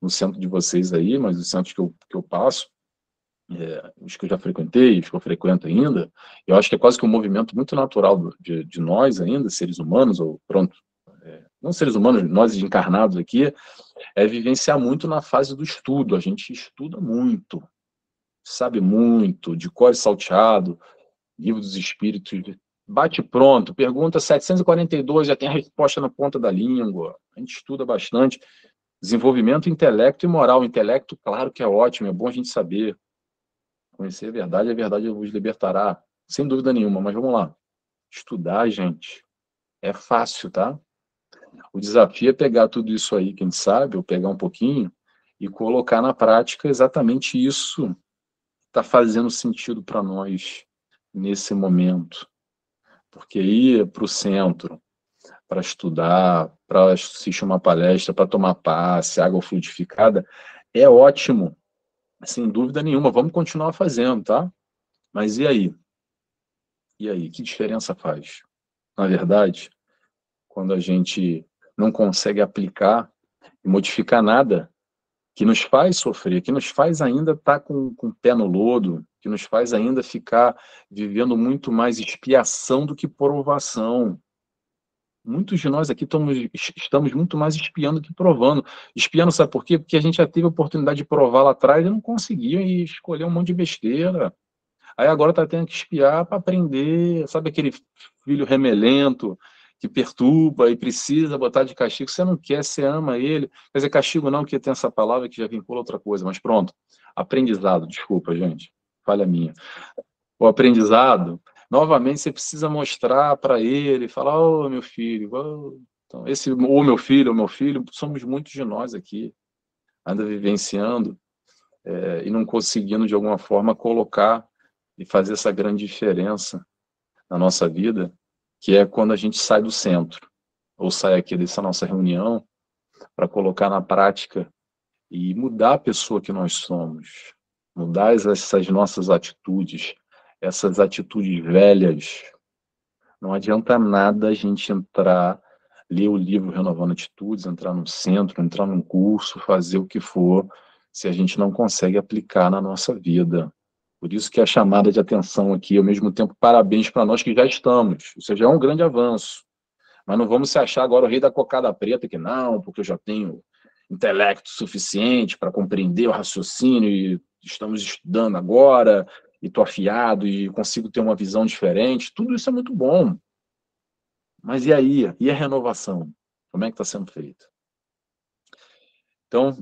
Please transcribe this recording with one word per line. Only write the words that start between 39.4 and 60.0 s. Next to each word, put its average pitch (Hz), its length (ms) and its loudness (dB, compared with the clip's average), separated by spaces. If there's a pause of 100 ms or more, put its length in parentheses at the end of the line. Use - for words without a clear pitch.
é 98 120 -6
fácil, 113 580 -4
tá? 117 260 -2 (960)
O 98 60 -12
desafio 107 520 4
é - 20 6
pegar 117 360 2
tudo 110 240 -6
isso 107 220 -4
aí 98 180 -2
que 98 120 -8
a - 20 -2
gente 87 100 -4
sabe, 113 400 0
ou 90 60 -4
pegar 92 260 -4
um 95 80 -4
pouquinho, 110 540 -2 (480)
e 98 80 -8
colocar 117 560 0
na 131 100 0
prática 120 560 2
exatamente 131 680 0
isso 131 560 -2
que - 800 -20
tá 117 100 0
fazendo 117 480 2
sentido 110 540 -8
pra 107 180 -6
nós 95 640 -8 (480)
nesse 101 420 -6
momento. 90 720 0 (840)
Porque - 300 -8
ir 110 480 4
pro - 180 -6
centro, 95 760 -2 (680)
pra 92 120 -6
estudar, 85 920 0 (120)
pra 95 260 6
assistir - 500 -6
uma 95 160 0
palestra, 90 540 2
pra 95 140 2
tomar 92 280 2
passe, 85 640 -2
água 92 200 2
fluidificada, - 840 0 (480)